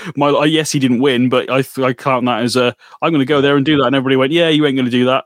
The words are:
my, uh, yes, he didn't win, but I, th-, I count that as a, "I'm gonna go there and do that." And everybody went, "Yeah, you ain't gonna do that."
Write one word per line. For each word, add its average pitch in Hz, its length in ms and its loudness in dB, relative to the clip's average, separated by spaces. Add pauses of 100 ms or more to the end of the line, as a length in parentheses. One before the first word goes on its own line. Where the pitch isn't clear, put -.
(160)
my, 143 140 0
uh, 143 140 2
yes, 156 280 0
he 147 80 -2
didn't 123 220 2
win, 127 280 2
but 123 220 -2
I, 131 100 0
th-, 131 240 -6
I 131 80 0
count 127 320 -2
that 117 160 -2
as 117 140 -2
a, 123 200 0 (260)
"I'm 175 100 0
gonna 139 140 0
go 143 160 0
there 143 160 2
and 139 80 0
do 151 120 0
that." 135 80 0
And 127 100 0
everybody 135 200 0
went, 131 160 0
"Yeah, 165 180 2
you 151 160 2
ain't 139 100 -2
gonna 127 140 0
do 123 160 0
that." 131 200 0